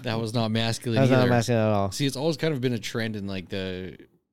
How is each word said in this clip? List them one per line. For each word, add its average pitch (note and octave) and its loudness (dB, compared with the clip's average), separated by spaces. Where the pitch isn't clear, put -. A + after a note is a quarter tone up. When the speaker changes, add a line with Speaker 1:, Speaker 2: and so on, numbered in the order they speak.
Speaker 1:
That A2+ -4
was A2+ -4
not A2+ 0
masculine A2+ 0
Speaker 2:
That's C3 6
Speaker 1:
either. C3 6
Speaker 2:
not B2 4
masculine A#2 4
at G#2+ 4
all. G2 2
Speaker 1:
See, C#3+ -2
it's C3+ -2
always D#3 0
kind D#3+ -2
of B2+ -4
been B2 0
a A2+ -2
trend A2+ -6
in, G2 -6
like, F#2+ -8
the, F#2 -6